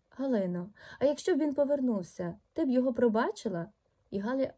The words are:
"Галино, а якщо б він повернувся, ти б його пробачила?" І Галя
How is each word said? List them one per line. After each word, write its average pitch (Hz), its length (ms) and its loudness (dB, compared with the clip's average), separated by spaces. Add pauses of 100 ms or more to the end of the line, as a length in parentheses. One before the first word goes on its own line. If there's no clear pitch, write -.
"Галино, 196 600 -2 (300)
а 247 60 4
якщо 294 300 2
б 269 40 2
він 294 140 0
повернувся, 247 800 0 (180)
ти 320 120 0
б 269 40 2
його 254 240 2
пробачила?" 220 720 0 (440)
І 202 80 -4
Галя 262 380 -2